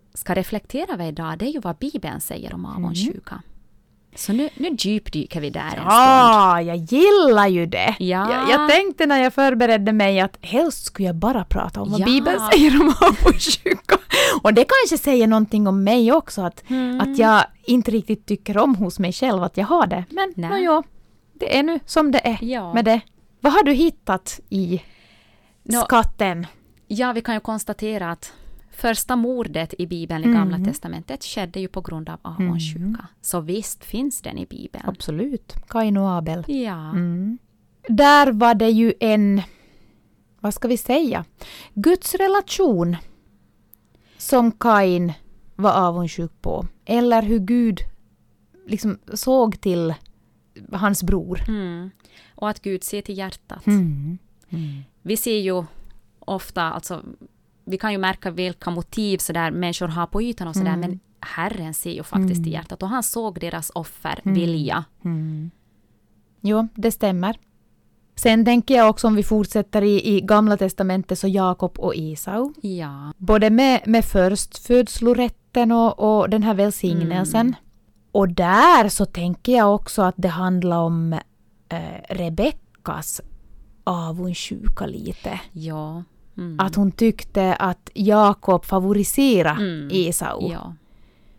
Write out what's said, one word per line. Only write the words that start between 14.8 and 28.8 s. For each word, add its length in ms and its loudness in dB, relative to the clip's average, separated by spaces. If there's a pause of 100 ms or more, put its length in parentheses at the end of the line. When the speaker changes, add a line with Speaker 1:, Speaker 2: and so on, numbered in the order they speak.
Speaker 2:
säger 240 4
någonting 400 2
om 160 2
mig 280 4
också, 300 0
att, 280 -8
Speaker 1:
Mm. 320 -2
Speaker 2:
att 160 -2
jag 260 6 (200)
inte 280 2
riktigt 340 -4
tycker 320 -4
om 180 4
hos 240 -4
mig 140 -2
själv 300 -2
att 140 -6
jag 80 -2
har 220 2
det. 220 -6
Men 260 -4
Speaker 1:
Nej. 140 -6
Speaker 2:
nåja, 340 0 (500)
det 260 -2
är 40 2
nu 220 -2
som 260 0
det 160 0
är 160 -2
Speaker 1:
Ja. 300 -8
Speaker 2:
med 120 0
det. 160 2 (400)
Vad 120 4
har 100 6
du 80 4
hittat 680 -2 (100)
i 320 -4 (840)
Speaker 1:
Nå, 180 0
Speaker 2:
skatten? 680 0 (400)
Speaker 1:
ja, 260 -4
vi 80 -6
kan 140 -6
ju 60 -6
konstatera 680 -8
att 220 -14 (380)
första 440 -4